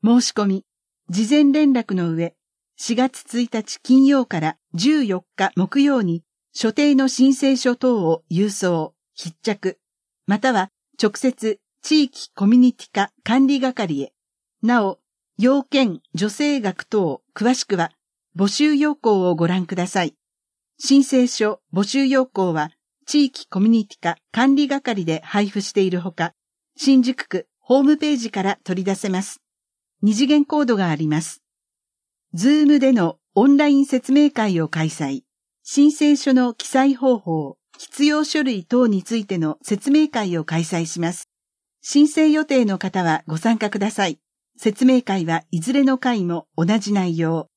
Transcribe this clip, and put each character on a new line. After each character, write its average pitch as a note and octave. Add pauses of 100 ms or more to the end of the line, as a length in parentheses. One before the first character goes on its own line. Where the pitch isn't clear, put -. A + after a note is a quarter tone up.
申 A#3+
し -
込 G#3
み、 F#3+ (440)
事 G#3
前 C#4+
連 D4
絡 A3+
の F3
上、 E3+ (400)
四 -
月 B3+ (160)
一 A#3+
日 A3
金 C4
曜 C#4
か F3
ら D#3 (160)
十 C#4
四 F#3 (120)
日 F#3+
木 F#3
曜 C#4
に E3+ (300)
所 A3
定 D4
の C4
申 C4
請 C4+
書 B3
等 A#3
を D#3+
郵 G3
送、 F3 (180)
必 -
着、 - (460)
ま G#3
た C4
は F#3+ (300)
直 G#3
接 A3 (220)
地 D#4
域 -
コ G3
ミ A3+
ュ -
ニ B3
テ -
ィ -
課 G3+ (120)
管 C4
理 C#4
係 G3
へ。 - (480)
な A#3+
お、 F#3+ (380)
要 C4
件、 B3+ (160)
助 G#3
成 D4
額 G3+
等、 F3 (120)
詳 A#3+
し B3
く G3
は E3 (440)
募 G3
集 D4
要 D4
項 G3
を F3
ご E3
覧 F3+
く F#3
だ F3
さ F#3
い。 D#3 (640)
申 C4+
請 B3+
書、 G#3+ (120)
募 F#3+
集 C4+
要 C4
項 F#3
は D#3 (340)
地 D4
域 -
コ F#3+
ミ G#3
ュ -
ニ A3
テ -
ィ -
課 E3+ (140)
管 C4+
理 C#4+
係 A#3
で D#3+
配 G3+
布 G3+
し -
て G3+
い F#3+
る F3+
ほ F3+
か、 E3+ (420)
新 C4
宿 B3+
区 - (120)
ホ C4
ー C#4+
ム D4
ペ D4+
ー -
ジ A3+
か F#3+
ら G3+
取 F#3
り F#3
出 F#3+
せ G3
ま F#3+
す。 - (600)
二 G#3
次 B3+
元 D4
コ D4+
ー C#4+
ド A#3
が F#3
あ D#3
り D#3
ま D3+
す。 - (920)
Zoom D4
で C4+
の G#3+ (160)
オ A3+
ン C#4
ラ D4
イ C#4
ン C#4
説 C4
明 D4
会 G3+
を D#3+
開 D#3+
催。 C#3 (400)
申 D4
請 D4
書 C#4
の B3
記 -
載 C4+
方 B3
法、 D#3 (200)
必 -
要 D4+
書 D4+
類 G#3+
等 B3
に F#3+
つ A3+
い G#3+
て F#3+
の D#3
説 G#3+
明 D4+
会 G3
を D#3
開 E3
催 E3
し E3
ま E3+
す。 - (520)
申 D4
請 D#4
予 D#4
定 C4
の F#3+
方 F#3
は D#3+
ご D#3
参 A3+
加 G#3
く G#3
だ G#3
さ G3
い。 D#3 (380)
説 A3
明 B3+
会 F#3+
は E3
い E3+
ず A#3+
れ C#4+
の C4
回 A#3
も E3+ (100)
同 E3 (140)
じ G3+
内 F3+
容。 E3